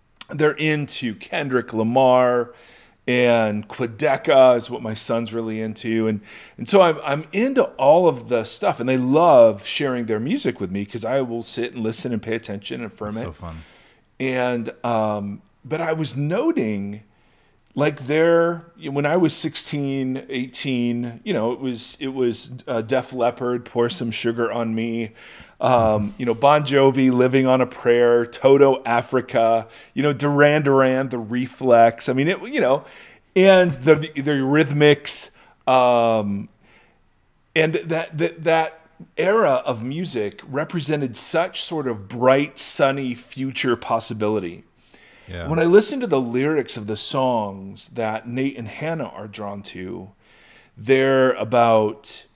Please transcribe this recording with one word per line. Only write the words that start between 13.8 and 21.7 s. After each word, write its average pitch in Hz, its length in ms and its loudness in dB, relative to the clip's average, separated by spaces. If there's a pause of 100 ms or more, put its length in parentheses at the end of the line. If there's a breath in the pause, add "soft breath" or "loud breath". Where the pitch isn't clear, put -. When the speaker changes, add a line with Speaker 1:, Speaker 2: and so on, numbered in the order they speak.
Speaker 1:
And, 123 520 -4 (160)
um, 107 560 -2 (240)
but 156 160 -6
I 160 100 -4
was 151 240 -4
noting, 139 880 -4 (720)
like, 139 320 -2
there, 170 560 2 (180)
when 143 240 -4
I 156 120 2
was 160 180 2
sixteen, 135 920 -4
eighteen, 120 960 -4
you 202 80 -4
know, 113 180 -2
it 120 80 -8
was, 127 400 -8